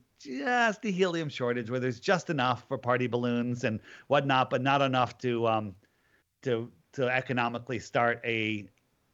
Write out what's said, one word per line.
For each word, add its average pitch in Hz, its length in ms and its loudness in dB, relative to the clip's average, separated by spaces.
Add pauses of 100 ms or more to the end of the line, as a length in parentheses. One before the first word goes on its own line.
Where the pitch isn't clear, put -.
(180)
just 247 680 -2
a 220 60 -2
helium 175 380 0
shortage 120 420 -2
where 127 80 0
there's 127 220 -2
just - 280 0
enough 127 380 0
for 135 100 -6
party 127 300 2
balloons 120 580 -2
and 113 140 0 (300)
whatnot, 139 420 2
but 135 120 0
not 139 200 4
enough 127 360 2
to, 117 280 0
um, 107 280 0 (680)
to, 120 280 -2 (220)
to 131 160 -2
economically 120 680 -2
start 117 460 0
a 110 420 -4 (480)